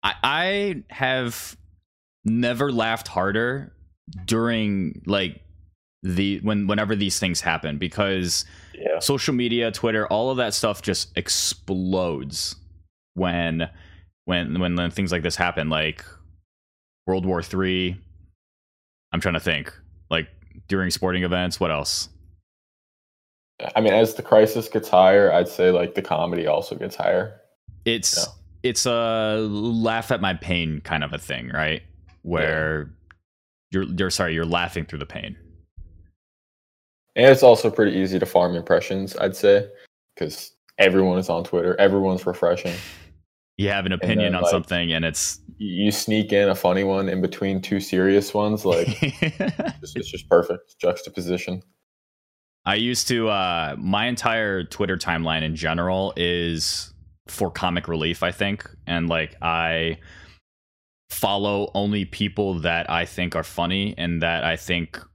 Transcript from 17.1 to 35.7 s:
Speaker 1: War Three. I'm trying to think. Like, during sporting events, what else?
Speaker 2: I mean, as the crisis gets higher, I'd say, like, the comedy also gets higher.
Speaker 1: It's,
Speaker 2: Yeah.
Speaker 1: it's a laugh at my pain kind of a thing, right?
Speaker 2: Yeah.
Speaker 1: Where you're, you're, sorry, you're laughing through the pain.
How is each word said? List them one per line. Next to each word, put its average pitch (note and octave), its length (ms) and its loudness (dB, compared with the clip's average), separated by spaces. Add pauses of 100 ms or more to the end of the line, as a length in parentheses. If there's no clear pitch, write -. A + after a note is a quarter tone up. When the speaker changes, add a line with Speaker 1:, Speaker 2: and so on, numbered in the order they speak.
Speaker 1:
War F2+ 180 -2
Three. F#2 560 -2 (1120)
I'm F2 80 -2
trying F2 140 -2
to D#2+ 60 -2
think. D2+ 340 -4 (360)
Like, D#2+ 180 -2 (400)
during F#2 220 0
sporting F2+ 320 -2
events, F2+ 360 -2
what F2 120 0
else? - 380 -4 (1700)
Speaker 2:
I A2 60 2
mean, G#2+ 100 4
as A2 220 4
the - 80 -10
crisis G#2+ 460 6
gets - 200 -2
higher, F#2+ 440 8
I'd F2 160 4
say, - 220 4
like, F2 240 2
the G2+ 80 -2
comedy E2+ 440 -2
also - 300 0
gets - 200 -8
higher. F#2 440 0 (440)
Speaker 1:
It's, A2+ 320 0
Speaker 2:
Yeah. - 160 -4 (300)
Speaker 1:
it's B2+ 240 0
a A2+ 500 0 (140)
laugh A2+ 600 0
at A2 120 0
my F#2+ 100 2
pain E2 500 -2
kind D#2 220 -2
of C#2+ 80 -8
a D2 60 -8
thing, B1 320 -10
right? D#2 320 -2
Speaker 2:
Yeah. - 400 -20
Speaker 1:
Where D#2 680 -2 (800)
you're, F#2+ 140 -2
you're, F2+ 260 -2
sorry, F2 220 0
you're E2 140 0
laughing E2+ 400 -2
through D2+ 140 -10
the C#2+ 60 -8
pain. - 300 -12 (1800)